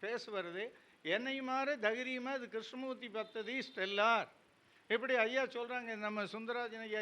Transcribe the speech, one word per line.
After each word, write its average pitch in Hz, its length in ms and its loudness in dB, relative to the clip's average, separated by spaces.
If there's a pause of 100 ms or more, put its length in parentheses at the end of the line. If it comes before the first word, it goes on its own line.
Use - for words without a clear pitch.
பேச 226 160 -2 (140)
வருது. 180 280 -4 (500)
என்னை 262 200 0 (140)
மாற 269 260 2 (120)
தைரியமா 254 520 0
இது 240 160 -6
கிருஷ்ணமூர்த்தி 254 600 -6
பத்ததி 220 380 -4 (140)
ஸ்டெல்லார். 202 600 4 (640)
எப்படி 254 180 2 (120)
ஐயா 262 180 2 (140)
சொல்றாங்க 240 380 -4 (100)
நம்ம 208 280 -2
சுந்தரராஜன் 226 540 -4
ஐயா, 214 140 -2